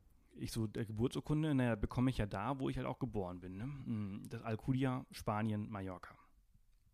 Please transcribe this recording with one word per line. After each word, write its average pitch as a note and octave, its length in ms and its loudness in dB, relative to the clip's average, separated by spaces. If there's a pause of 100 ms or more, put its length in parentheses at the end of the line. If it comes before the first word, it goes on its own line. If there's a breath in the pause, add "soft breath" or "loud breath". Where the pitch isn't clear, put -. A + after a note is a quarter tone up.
(340)
Ich - 180 -6
so, A2 140 0
„Der A2+ 180 -2
Geburtsurkunde, C#3+ 680 2
naja, B2 200 6
bekomme A#2+ 360 2
ich A#2+ 80 -2
ja G#2 80 2
da, G#2+ 320 0
wo C3+ 100 0
ich C3+ 80 -2
halt B2+ 100 -2
auch B2+ 120 -2
geboren G2 420 -2
bin, F2+ 160 -8
ne? G2+ 80 -6
Hm, A2 640 -4
das A#2 140 -8
Alcudia, C3 680 2
Spanien, G#2+ 600 0
Mallorca.“ F#2+ 440 -6 (800)